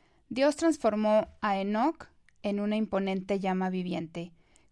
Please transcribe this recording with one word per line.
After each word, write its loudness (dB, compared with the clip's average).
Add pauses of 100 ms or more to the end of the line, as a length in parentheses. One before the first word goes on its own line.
(280)
Dios 2
transformó 2 (120)
a 0
Enoc -2 (340)
en -2
una 0
imponente -2
llama -2
viviente, -6 (400)